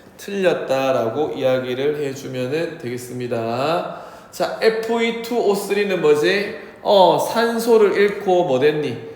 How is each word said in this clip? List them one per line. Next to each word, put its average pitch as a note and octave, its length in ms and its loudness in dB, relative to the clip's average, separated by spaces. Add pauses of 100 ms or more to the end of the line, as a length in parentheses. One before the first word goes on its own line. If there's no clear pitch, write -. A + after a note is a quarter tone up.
(180)
틀렸다라고 C3+ 1120 0
이야기를 C3 640 0
해주면은 C#3 800 -6
되겠습니다. B2 1200 -4 (280)
자, - 300 -4
에프이 A3+ 600 0
투 A#3+ 160 -4
오 G3 160 2
쓰리는 F#3+ 460 -2
뭐지? D3+ 580 2 (240)
어, F3 360 6
산소를 A3+ 760 2
잃고 G3 480 2
뭐 C3 160 0
됐니? D3 380 0 (180)